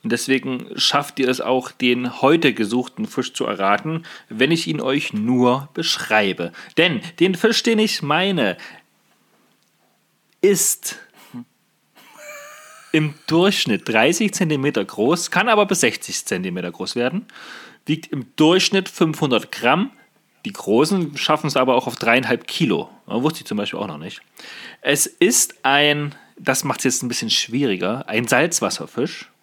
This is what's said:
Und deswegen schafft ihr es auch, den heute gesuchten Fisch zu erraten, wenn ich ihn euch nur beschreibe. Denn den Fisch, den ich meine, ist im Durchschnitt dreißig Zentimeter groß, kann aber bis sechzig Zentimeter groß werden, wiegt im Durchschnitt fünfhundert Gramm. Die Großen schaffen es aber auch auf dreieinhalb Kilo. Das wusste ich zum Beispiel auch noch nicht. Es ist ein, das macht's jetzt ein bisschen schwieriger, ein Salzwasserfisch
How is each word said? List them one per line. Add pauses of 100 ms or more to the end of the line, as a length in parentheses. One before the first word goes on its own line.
Und
deswegen
schafft
ihr
es
auch,
den
heute
gesuchten
Fisch
zu
erraten, (260)
wenn
ich
ihn
euch
nur
beschreibe. (260)
Denn (180)
den
Fisch,
den
ich
meine, (1800)
ist (1900)
im (140)
Durchschnitt
dreißig
Zentimeter
groß,
kann
aber
bis
sechzig
Zentimeter
groß
werden, (600)
wiegt
im
Durchschnitt
fünfhundert
Gramm. (540)
Die
Großen
schaffen
es
aber
auch
auf
dreieinhalb
Kilo. (180)
Das
wusste
ich
zum
Beispiel
auch
noch
nicht. (600)
Es
ist
ein, (220)
das
macht's
jetzt
ein
bisschen
schwieriger,
ein
Salzwasserfisch (140)